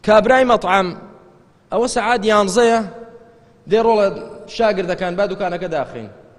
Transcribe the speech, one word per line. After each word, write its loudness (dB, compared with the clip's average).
کابرای 4
مەطعەم، 2
ئەوە 0
سەعات -2
یانزەیە، 2
دێ 2
ڕۆڵە 4
شاگردەکان: -2
"با 0
دوکانەکە -6
داخەین." -8